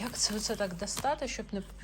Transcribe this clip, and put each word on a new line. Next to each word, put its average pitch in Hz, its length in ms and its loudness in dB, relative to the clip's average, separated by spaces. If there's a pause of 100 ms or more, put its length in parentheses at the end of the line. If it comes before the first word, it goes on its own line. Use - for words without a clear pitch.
як 240 120 -2
це - 240 2
оце 214 200 2
так 196 180 2
достати, 254 540 0
щоб - 240 -4
не 196 100 0 (220)